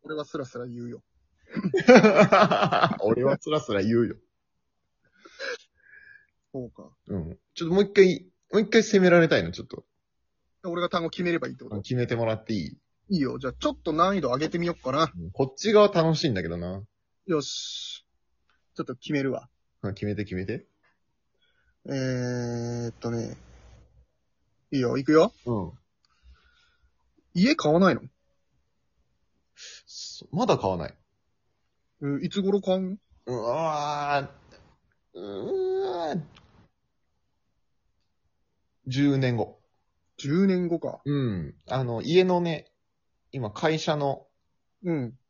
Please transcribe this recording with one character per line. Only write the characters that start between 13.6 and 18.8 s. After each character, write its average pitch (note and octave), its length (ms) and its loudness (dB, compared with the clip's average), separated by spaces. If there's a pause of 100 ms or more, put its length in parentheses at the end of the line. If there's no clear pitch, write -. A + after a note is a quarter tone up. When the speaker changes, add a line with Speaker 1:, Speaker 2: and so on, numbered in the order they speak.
Speaker 1:
ょ D4+ 40 4
っ - 120 -14
と E3 100 -2
難 F3 220 2
易 F#3 80 0
度 C3 60 0
上 B2 100 0
げ D3+ 100 -2
て F3 120 -4
み E3+ 80 -2
よ E3+ 60 -4
っ - 40 -8
か C3 140 -4
な。 D3+ 240 0
Speaker 2:
う E2+ 100 -12
ん。 F2+ 60 -12
こ C3+ 120 0
っ C3 120 -6
ち G#3+ 160 0
側 G#3 160 8
楽 E3 280 2
し - 120 -4
い - 20 2
ん A2 40 0
だ F#2 80 -2
け D#2+ 60 -6
ど E2+ 80 -4
な。 F2+ 280 -8 (420)
Speaker 1:
よ D#3+ 160 0
し。 - 640 -12 (720)
ち - 40 -10